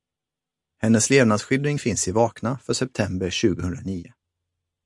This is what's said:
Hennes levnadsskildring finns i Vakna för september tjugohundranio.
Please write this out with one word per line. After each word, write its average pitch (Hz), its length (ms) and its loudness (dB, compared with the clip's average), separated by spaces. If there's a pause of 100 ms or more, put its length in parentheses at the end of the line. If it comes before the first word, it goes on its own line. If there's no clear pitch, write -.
(800)
Hennes 113 320 4
levnadsskildring 135 680 2
finns - 300 -2
i - 40 -2
Vakna 113 460 0
för - 160 -6
september 95 560 -4
tjugohundranio. 87 840 -4 (720)